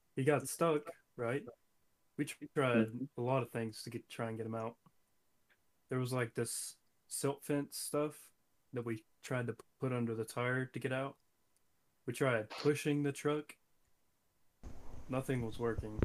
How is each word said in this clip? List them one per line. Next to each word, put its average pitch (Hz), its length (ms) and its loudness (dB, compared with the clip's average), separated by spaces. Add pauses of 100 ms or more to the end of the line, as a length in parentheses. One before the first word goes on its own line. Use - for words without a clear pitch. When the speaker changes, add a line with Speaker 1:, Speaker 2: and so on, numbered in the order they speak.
(160)
Speaker 1:
he 135 80 2
got 135 240 4
stuck, 156 340 2 (340)
right? 123 260 0 (720)
We 151 80 0
tr-, - 200 -12 (100)
tried 120 340 6
Speaker 2:
Mm-hmm. 123 160 -6 (160)
Speaker 1:
a - 20 0
lot 127 200 2
of 120 80 -6
things 113 320 -4
to 120 80 -10
get, 113 180 -8
try 117 200 -4
and 110 100 -4
get 113 80 -4
him 110 80 -4
out. 113 220 -4 (1120)
There 131 80 0
was, 123 140 0
like, 120 220 0
this - 420 -4 (320)
silt - 360 -2
fence 143 320 -2
stuff 147 380 -2 (580)
that 120 120 -2
we 113 200 -4 (180)
tried 123 260 0
to 110 80 -4 (240)
put 127 120 0
under 117 220 0
the 110 100 0
tire 127 420 0
to - 120 -8
get 127 140 0
out. 135 240 -2 (880)
We - 60 -4
tried 120 380 4
pushing 147 520 2
the 143 100 2
truck. 147 420 0 (1500)
Nothing 131 360 0
was 113 140 -4
working. 110 460 -2